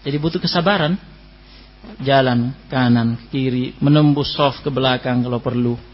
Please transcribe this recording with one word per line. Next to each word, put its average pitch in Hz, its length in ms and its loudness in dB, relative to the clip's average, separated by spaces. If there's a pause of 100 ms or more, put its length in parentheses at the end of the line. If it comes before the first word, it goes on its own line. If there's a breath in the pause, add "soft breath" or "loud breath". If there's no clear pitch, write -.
Jadi 143 80 -4
butuh 160 240 -2
kesabaran. 175 560 0 (1120 loud breath)
Jalan 131 480 2 (160)
kanan, 120 480 2 (160)
kiri, 127 480 -2
menembus 147 480 4
sof 143 320 -2
ke 143 80 -4
belakang 127 560 0
kalau 120 160 -4
perlu. 120 320 -2 (180)